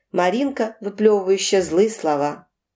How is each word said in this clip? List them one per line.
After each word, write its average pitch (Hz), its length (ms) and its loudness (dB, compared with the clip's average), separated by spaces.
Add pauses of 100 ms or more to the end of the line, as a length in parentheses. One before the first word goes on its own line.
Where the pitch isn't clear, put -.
(120)
Маринка, 220 680 -2
выплевывающая 196 800 0
злые 180 300 2
слова. 147 580 -4 (280)